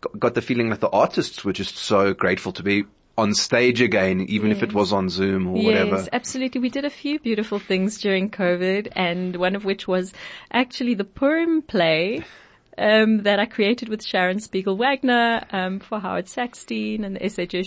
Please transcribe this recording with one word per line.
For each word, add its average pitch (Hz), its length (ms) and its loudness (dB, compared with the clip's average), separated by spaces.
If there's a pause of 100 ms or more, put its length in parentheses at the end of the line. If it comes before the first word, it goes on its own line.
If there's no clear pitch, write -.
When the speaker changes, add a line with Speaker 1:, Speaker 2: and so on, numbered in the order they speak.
Speaker 1:
g-, - 160 -8
got 120 160 2
the 117 60 0
feeling 120 280 0
that 104 120 -2
the - 80 2
artists - 540 0
were 98 100 0
just 95 240 -6
so 98 360 2
grateful 95 400 0
to - 100 -10
be 101 200 2 (340)
on 107 160 2
stage 120 480 2
again, 95 460 2
even 107 240 0
if 101 100 0
it 113 80 -2
Speaker 2:
Yes. 104 60 -4
Speaker 1:
was 101 180 2
on 95 160 0
Zoom 95 380 0
or 92 100 -2
Speaker 2:
Yes, 214 80 2
Speaker 1:
whatever. 208 460 2
Speaker 2:
absolutely. 254 480 -4
We 247 100 -2
did 277 160 -6
a 285 40 -2
few 285 300 -6
beautiful 208 400 -4
things 190 400 -2
during 190 300 0
covid, 190 680 0
and 180 420 -2
one 180 180 0
of 202 100 -6
which 196 220 -4
was 185 240 0 (400)
actually 247 440 0
the 196 100 -2
Purim 320 560 0
play, 180 640 0 (540)
um, 220 460 4
that 202 160 4
I 214 60 2
created 220 420 0
with 214 160 -8
Sharon 190 380 0
Spiegel 190 340 -2
Wagner, 240 760 2
um, 185 280 -4
for - 200 -8
Howard 185 260 -4
Sackstein 214 800 -6
and 196 100 -8
the - 100 -10
S 208 140 -6
A 180 60 -2
J 180 220 -4